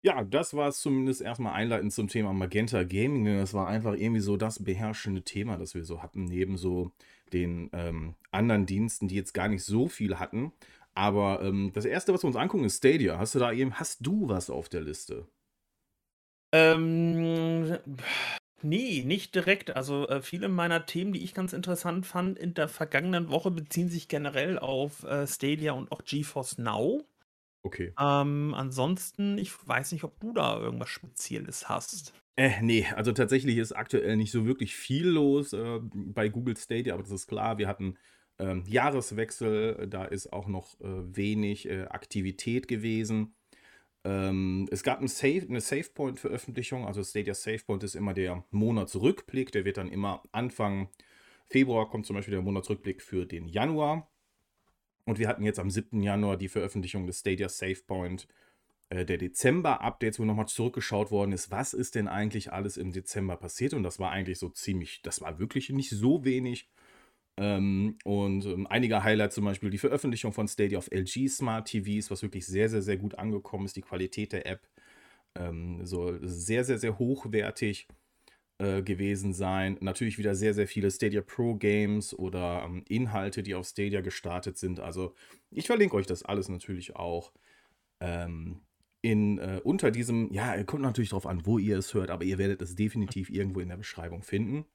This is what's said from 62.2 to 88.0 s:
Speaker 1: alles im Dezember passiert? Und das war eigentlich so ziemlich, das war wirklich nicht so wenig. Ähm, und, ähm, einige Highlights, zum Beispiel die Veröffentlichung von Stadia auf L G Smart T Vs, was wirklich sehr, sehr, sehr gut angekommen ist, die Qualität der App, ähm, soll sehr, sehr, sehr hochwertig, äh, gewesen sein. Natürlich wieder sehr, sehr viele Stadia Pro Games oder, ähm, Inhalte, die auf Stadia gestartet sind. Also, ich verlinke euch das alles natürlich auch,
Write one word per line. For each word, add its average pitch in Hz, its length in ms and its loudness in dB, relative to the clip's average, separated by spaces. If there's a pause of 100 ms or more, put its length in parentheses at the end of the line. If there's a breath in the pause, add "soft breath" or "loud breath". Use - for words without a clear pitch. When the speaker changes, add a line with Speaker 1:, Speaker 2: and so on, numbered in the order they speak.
Speaker 1:
alles 98 240 -4
im 92 160 -6
Dezember 95 440 -4
passiert? - 380 -4
Und 117 80 0
das 87 160 -4
war 92 140 -2
eigentlich 92 260 -2
so 90 100 -6
ziemlich, - 540 -4
das - 180 -6
war 80 180 -8
wirklich 110 320 -4
nicht 135 200 -2
so 127 340 4
wenig. 127 460 0 (680 soft breath)
Ähm, 98 640 2
und, 101 400 2
ähm, 95 220 -4
einige 110 360 4
Highlights, 107 340 4
zum 104 100 2
Beispiel 98 240 0
die 101 80 -2
Veröffentlichung 123 540 2
von 107 140 -2
Stadia 101 320 2
auf - 140 -8
L 95 120 2
G 127 240 0
Smart 113 400 -2
T 107 160 -2
Vs, 104 260 -2
was 98 120 -4
wirklich 95 240 -6
sehr, 101 220 4
sehr, 110 140 2
sehr 95 160 0
gut 101 160 -4
angekommen 101 500 -4
ist, 98 120 -8
die 95 60 -10
Qualität 92 500 -6
der 92 140 -6
App, 92 220 -10 (680 loud breath)
ähm, 87 500 -6
soll 87 360 -2
sehr, 90 420 0
sehr, 123 140 2
sehr 110 200 0
hochwertig, 107 920 0 (720 soft breath)
äh, 98 240 2
gewesen 98 500 0
sein. 95 480 0
Natürlich 104 380 -2
wieder 101 160 2
sehr, 107 180 4
sehr 101 140 2
viele 98 240 2
Stadia 101 320 0
Pro 120 320 -2
Games 104 640 2
oder, 90 480 -4
ähm, 90 220 -8
Inhalte, 104 540 -2
die 98 120 -4
auf 92 120 -4
Stadia 101 360 -2
gestartet 90 560 -6
sind. 92 220 -4
Also, 87 340 -6 (360 loud breath)
ich - 160 -6
verlinke 208 300 4
euch 98 100 2
das - 180 -4
alles 101 260 -2
natürlich 90 460 -8
auch, 85 360 -6 (680 soft breath)